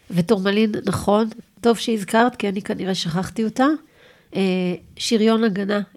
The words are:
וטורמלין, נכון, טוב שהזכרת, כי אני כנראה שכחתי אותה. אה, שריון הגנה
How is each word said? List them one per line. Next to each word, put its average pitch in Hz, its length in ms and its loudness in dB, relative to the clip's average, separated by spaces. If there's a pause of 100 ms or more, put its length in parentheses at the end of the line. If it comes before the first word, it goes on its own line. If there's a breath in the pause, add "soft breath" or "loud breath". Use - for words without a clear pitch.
(100)
וטורמלין, 202 640 2 (140)
נכון, 208 420 2 (320)
טוב 233 180 2
שהזכרת, 226 580 0
כי 202 120 -4
אני 196 140 -4
כנראה 190 320 -4
שכחתי 180 500 -4
אותה. 240 220 0 (680 soft breath)
אה, 185 380 0 (220)
שריון 226 480 2
הגנה 202 360 -2 (160)